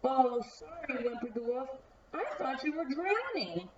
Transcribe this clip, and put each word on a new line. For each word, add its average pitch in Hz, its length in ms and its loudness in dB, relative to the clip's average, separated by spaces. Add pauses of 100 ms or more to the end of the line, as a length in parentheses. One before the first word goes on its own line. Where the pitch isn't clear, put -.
Oh, 254 400 6 (160)
sorry, 277 440 -4
whimpered 240 300 -2
the 240 80 -2
wolf. 247 280 0 (440)
I 330 100 -2 (140)
thought 262 260 -2
you 302 140 0
were 330 80 0
drowning. 294 920 0